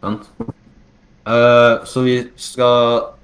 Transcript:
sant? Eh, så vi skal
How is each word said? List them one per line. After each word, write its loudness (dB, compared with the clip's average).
sant? -10
Eh, 4
så -6
vi -2
skal -2